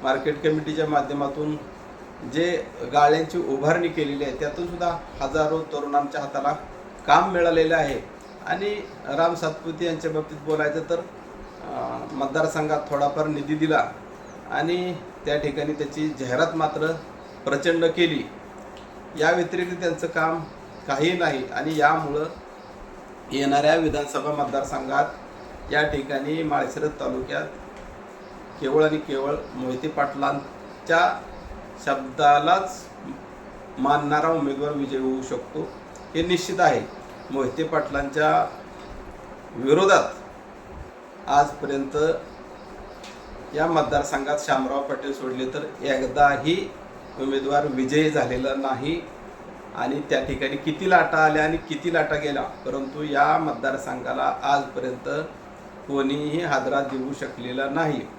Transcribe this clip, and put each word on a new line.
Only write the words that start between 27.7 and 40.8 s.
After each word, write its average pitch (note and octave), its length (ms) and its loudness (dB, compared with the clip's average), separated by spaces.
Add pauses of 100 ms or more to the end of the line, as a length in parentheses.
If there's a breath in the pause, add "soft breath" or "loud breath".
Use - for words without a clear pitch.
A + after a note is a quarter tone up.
केवळ D3 220 4
आणि D#3 140 4
केवळ C#3+ 380 -2 (180)
मोहिते B2+ 340 -4
पाटलांच्या C#3+ 1300 0 (680)
शब्दालाच C#3+ 960 4 (960)
मानणारा C#3+ 520 4
उमेदवार C#3+ 420 2
विजयी C#3 280 -2
होऊ C3 220 0
शकतो, B2+ 380 -6 (560)
हे E3+ 120 2
निश्चित F3+ 320 0
आहे. C3+ 420 4 (300)
मोहिते C3+ 320 0
पाटलांच्या D3 840 2 (1080)
विरोधात E3+ 480 8 (1200)